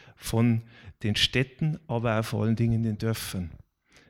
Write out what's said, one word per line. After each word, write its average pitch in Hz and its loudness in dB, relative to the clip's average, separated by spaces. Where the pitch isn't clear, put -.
von 117 2
den 104 0
Städten, - 0
aber 117 0
auch 113 0
vor 107 -2
allen 110 2
Dingen 117 2
in 113 0
den 110 -2
Dörfern. 95 -4